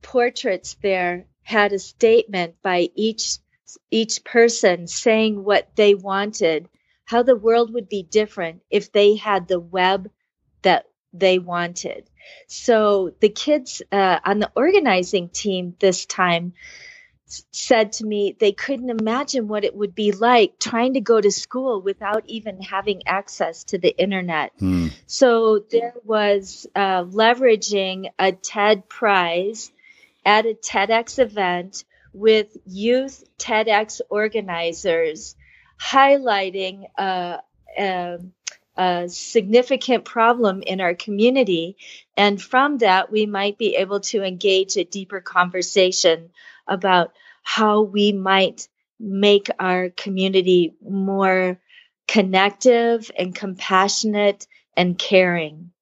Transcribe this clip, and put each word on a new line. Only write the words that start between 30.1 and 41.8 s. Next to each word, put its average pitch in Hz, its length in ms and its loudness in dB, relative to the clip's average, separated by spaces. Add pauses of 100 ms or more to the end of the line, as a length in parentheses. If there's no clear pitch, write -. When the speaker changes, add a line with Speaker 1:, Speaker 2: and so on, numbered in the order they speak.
Speaker 1:
at 214 220 4
a 220 80 -2
ted 202 360 -4
X 233 280 -2
event 196 640 -2 (300)
with 214 440 2 (100)
youth 240 580 -2 (140)
ted 220 280 -2
X 214 420 0
organizers 170 1300 -4 (480)
highlighting, 196 1040 2 (120)
uh, 180 420 -4 (380)
a, 180 420 -4 (580)
a 175 320 0
significant 240 960 0
problem 226 580 2
in 190 180 -6
our 175 140 0
community. 202 840 0 (400)